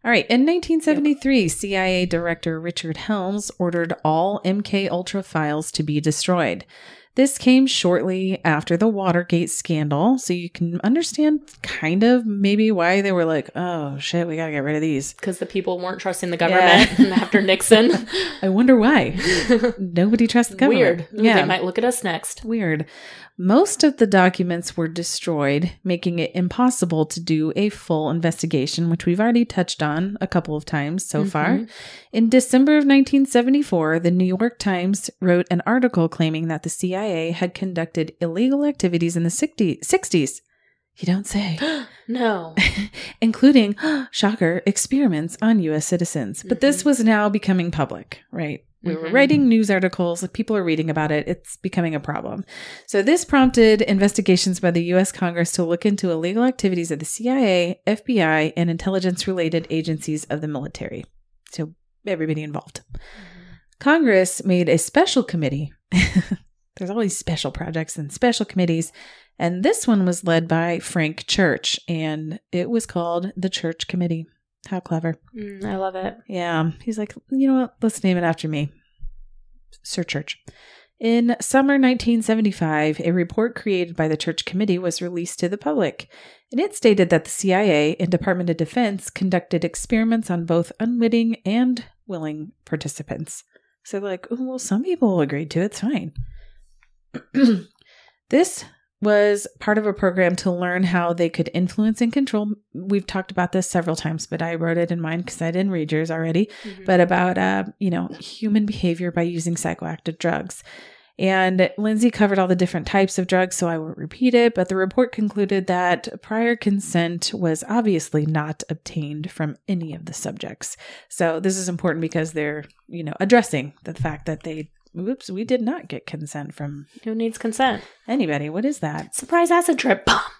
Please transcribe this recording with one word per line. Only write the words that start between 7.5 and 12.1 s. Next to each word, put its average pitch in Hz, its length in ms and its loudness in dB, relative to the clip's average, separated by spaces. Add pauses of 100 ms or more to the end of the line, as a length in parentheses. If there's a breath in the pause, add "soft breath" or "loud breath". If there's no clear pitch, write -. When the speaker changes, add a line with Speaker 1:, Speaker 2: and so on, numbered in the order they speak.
Speaker 1:
shortly 185 800 0
after 160 320 0
the 214 100 2
Watergate 175 600 0
scandal, 156 720 0
so - 120 -6
you 175 180 -4
can 170 360 -4
understand 302 560 2 (220)
kind 175 400 0
of 240 220 4